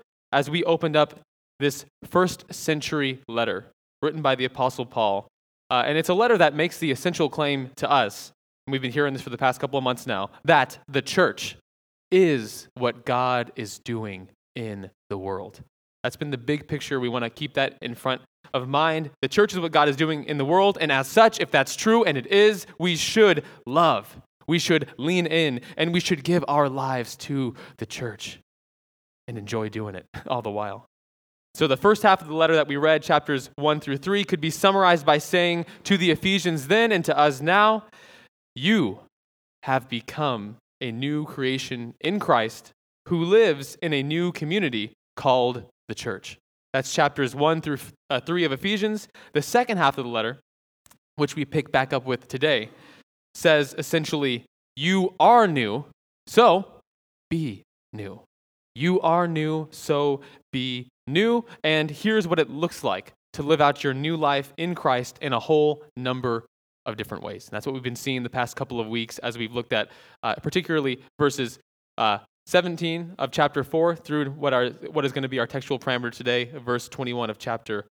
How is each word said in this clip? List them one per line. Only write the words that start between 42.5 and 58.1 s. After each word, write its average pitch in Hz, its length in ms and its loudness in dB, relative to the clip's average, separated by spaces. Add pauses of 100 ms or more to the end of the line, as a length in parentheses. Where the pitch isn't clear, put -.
who 170 140 0
lives 175 580 2
in 165 120 -2
a 139 80 2
new 165 300 -2
community 151 600 -2 (240)
called 127 480 0 (240)
the 110 60 -8
church." - 420 -10 (340)
That's 135 220 -2
chapters 139 420 0
one 156 240 2
through, 151 200 -6 (300)
uh, 127 120 -2
three 170 240 -2
of 139 80 -2
Ephesians. 208 560 -4 (240)
The 151 80 2
second 240 360 0
half 143 200 2
of 131 80 -6
the 123 40 -8
letter, 117 300 -4 (800)
which 147 180 -2
we 151 80 -4
pick 147 260 -4
back 135 220 2
up 127 140 -2
with 127 240 -4
today, 131 400 0 (680)
says 151 420 4
essentially, 147 680 -2 (320)
"You 185 420 0
are 214 300 6
new, 127 340 -2 (440)
so 196 520 4 (500)
be 156 340 -6 (280)
new." 101 300 -14 (520)